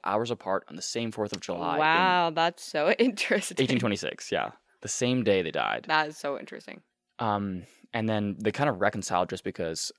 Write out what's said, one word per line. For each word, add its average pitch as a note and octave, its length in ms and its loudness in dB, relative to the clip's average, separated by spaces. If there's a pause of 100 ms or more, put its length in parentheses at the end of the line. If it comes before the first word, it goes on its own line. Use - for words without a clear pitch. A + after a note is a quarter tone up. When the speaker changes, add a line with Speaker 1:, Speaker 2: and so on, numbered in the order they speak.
Speaker 1:
hours A2 260 2
apart G2 380 -2
on D2+ 80 -14
the F2+ 40 -12
same A#2 300 -4
fourth G#2 220 -4
of F2 80 -6
July F2 340 -2
in D#3+ 40 2
Speaker 2:
Wow, E3+ 520 4
that's E3 320 0
so D#3+ 280 2
<laughs> - 80 2
interesting. - 600 0
Speaker 1:
eighteen C3 200 2
twenty-six, - 520 -2
yeah. F2 200 0 (300)
The - 80 -10
same B2+ 340 0
day G2 200 6
they D#2 80 -4
died. A#1 360 -2
Speaker 2:
That D#3 220 2
is D#3 80 -14
so C#3+ 220 -6
interesting. - 420 -16 (380)
Speaker 1:
Um, G2+ 440 0 (300)
and A2 160 0
then G#2 300 0
they G#2 140 0
kind C#3+ 160 0
of F#2 120 -2
reconciled F#2+ 480 0
just F#2 140 -8
because, E2+ 560 -4